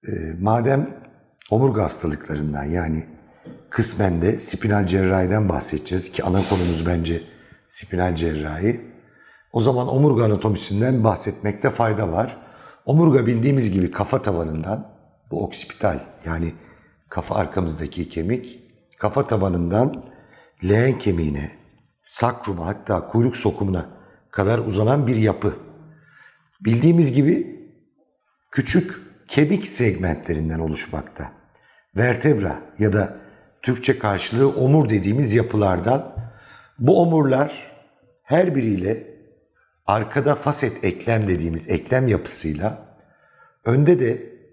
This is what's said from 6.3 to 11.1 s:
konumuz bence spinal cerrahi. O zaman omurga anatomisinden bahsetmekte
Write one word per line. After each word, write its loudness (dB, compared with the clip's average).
konumuz 0
bence -2
spinal -4
cerrahi. -2
O 0
zaman 2
omurga 4
anatomisinden 0
bahsetmekte 0